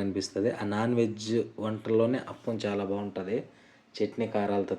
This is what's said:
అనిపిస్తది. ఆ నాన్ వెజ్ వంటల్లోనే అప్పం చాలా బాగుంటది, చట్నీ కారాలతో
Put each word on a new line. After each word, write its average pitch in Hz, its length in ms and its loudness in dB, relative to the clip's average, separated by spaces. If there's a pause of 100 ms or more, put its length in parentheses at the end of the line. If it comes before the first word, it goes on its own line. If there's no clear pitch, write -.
అనిపిస్తది. 98 460 0 (100)
ఆ 110 40 -4 (100)
నాన్ 117 260 2
వెజ్ 110 280 0 (360)
వంటల్లోనే 110 560 2 (120)
అప్పం - 220 -4 (120)
చాలా 101 260 0
బాగుంటది, 101 460 -2 (600)
చట్నీ 110 380 0
కారాలతో 101 420 0